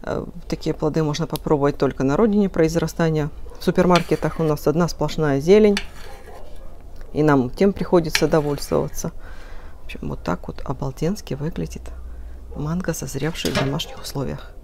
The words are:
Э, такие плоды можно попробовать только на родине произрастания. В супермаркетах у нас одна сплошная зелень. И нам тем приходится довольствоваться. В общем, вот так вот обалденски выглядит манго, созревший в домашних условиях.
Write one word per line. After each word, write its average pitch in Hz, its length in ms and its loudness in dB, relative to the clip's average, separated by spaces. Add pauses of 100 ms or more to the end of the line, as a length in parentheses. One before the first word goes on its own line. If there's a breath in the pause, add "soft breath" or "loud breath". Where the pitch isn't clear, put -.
Э, - 220 -4 (220)
такие - 260 -2
плоды 156 300 0
можно 151 240 -2
попробовать 143 500 2
только 135 260 0
на 139 120 4
родине 208 320 4
произрастания. 160 840 2 (300)
В - 60 -10
супермаркетах 180 760 4
у 165 40 2
нас 151 240 2
одна 160 200 4
сплошная 147 540 0
зелень. 202 360 8 (1300 loud breath)
И 147 120 2
нам 139 260 6
тем 190 240 4
приходится 160 560 2
довольствоваться. 147 840 0 (680 loud breath)
В - 40 -10
общем, - 240 -8
вот - 140 -8
так - 240 -4
вот - 160 -8
обалденски 143 680 -4
выглядит - 580 -6 (640 loud breath)
манго, 165 380 -4
созревший 143 580 -4
в 135 80 0
домашних - 420 -2
условиях. - 520 -6 (100)